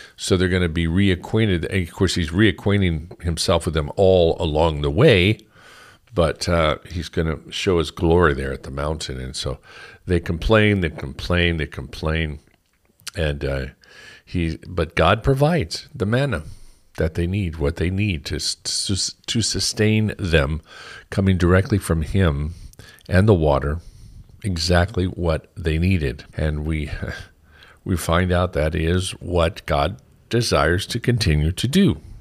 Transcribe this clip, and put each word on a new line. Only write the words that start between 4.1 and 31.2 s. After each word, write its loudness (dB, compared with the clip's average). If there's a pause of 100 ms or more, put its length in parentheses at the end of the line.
along 0
the 0
way, 4 (760)
but, 0
uh, 2 (120)
he's -8
gonna -2 (120)
show 0
his -2
glory 4
there -6
at -12
the -14
mountain. -6
And -10
so -6 (480)
they 2
complain, 2
they -2
complain, -2
they -4
complain. -6 (760)
And, -4
uh, -4 (580)
he, -4 (100)
but -4
God 4
provides 0
the -4
manna -2 (540)
that -2
they -2
need, -4
what -2
they -2
need -2
to, -6
to, -6
to -2
sustain 0
them, 0 (480)
coming 2
directly 4
from -2
him 0 (540)
and 4
the 8
water, 2 (640)
exactly 0
what -2
they -2
needed. 0 (120)
And -2
we, -4 (460)
<laughs> -20
we -2
find 2
out 2
that 0
is 0
what -2
God 0 (300)
desires 2
to -6
continue 2